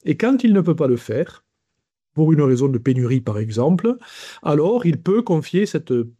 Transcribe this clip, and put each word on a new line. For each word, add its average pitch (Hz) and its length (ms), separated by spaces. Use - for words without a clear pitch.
Et 156 120
quand 254 280
il 226 80
ne 196 80
peut 165 160
pas 151 120
le 123 80
faire, 117 460
pour 156 180
une 147 100
raison 131 260
de 127 100
pénurie 123 420
par 107 180
exemple, 139 580
alors 170 440
il 160 120
peut 202 240
confier 180 440
cette 156 260